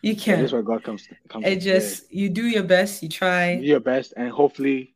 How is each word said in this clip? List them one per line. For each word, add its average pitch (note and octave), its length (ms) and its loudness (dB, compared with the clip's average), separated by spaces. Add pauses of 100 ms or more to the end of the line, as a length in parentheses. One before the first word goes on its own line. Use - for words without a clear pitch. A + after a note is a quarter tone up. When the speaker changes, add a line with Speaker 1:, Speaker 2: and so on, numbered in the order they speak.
Speaker 1:
You G#3+ 80 0
Speaker 2:
Yeah, - 20 0
this G#3 100 -8
Speaker 1:
can't. F#3+ 200 2
Speaker 2:
is C3 100 -2
where A#2+ 80 0
God A2 220 -4
comes, G#2+ 240 -10 (220)
comes D3 180 -8
Speaker 1:
It G3 60 2
Speaker 2:
in. F#3+ 120 -4
Yeah. F#3+ 140 2
Speaker 1:
just, - 340 -8
you G3 160 -2
do G3+ 160 -2
your A3 180 0
best, F#3 380 2
you D#3+ 80 -8
try. F3+ 440 0
Speaker 2:
You D3 80 -4
do C#3 60 -4
your C#3+ 120 6
best, B2+ 380 -2
and B2 120 -4
hopefully C3+ 680 0